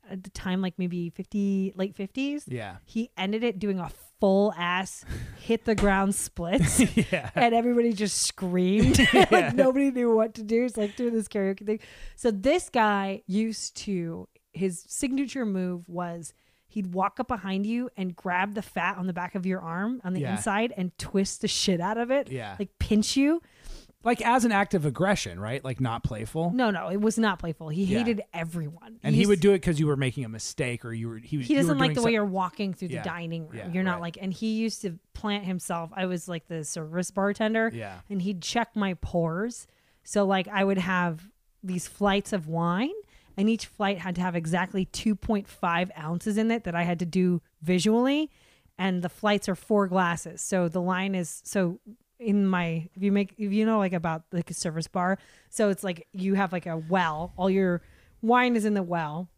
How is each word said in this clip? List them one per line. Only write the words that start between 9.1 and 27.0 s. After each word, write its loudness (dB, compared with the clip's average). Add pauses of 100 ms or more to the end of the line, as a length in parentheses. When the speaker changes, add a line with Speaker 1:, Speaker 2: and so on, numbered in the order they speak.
Speaker 2:
Yeah. 10
Speaker 1:
Like, 4
nobody 6
knew 2
what 4
to -10
do. 2
It's -4
like -2
doing -2
this 0
karaoke -2
thing. -2 (380)
So 2
this 2
guy 0
used -2 (100)
to, -4 (260)
his -4
signature -2
move -4
was -8 (340)
he'd -6
walk -2
up -2
behind -2
you -2
and -4
grab -2
the -6
fat -4
on -4
the -2
back -8
of -4
your -2
arm -6
on -4
the -2
Speaker 2:
Yeah. -2
Speaker 1:
inside 0
and -4
twist -2
the -2
shit 0
out -2
of -2
it. 0
Speaker 2:
Yeah. -8
Speaker 1:
Like, -8
pinch 2
you. 4 (640)
Speaker 2:
Like, 2
as 4
an 4
act 2
of 2
aggression, 0
right? -4
Like, -4
not -2
playful? -4
Speaker 1:
No, 2
no, -4
it -2